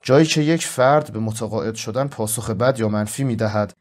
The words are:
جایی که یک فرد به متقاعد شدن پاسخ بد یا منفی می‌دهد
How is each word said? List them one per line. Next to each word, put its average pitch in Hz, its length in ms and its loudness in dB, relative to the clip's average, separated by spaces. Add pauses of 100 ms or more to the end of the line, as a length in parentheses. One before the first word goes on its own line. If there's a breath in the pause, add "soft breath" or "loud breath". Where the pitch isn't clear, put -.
جایی 151 220 6
که 156 160 0
یک 160 240 2
فرد 143 480 2
به 107 60 -6
متقاعد 110 560 -4
شدن 120 320 -4
پاسخ 110 420 -6
بد 117 300 0
یا 110 80 0
منفی 107 360 -2
می‌دهد 107 580 -2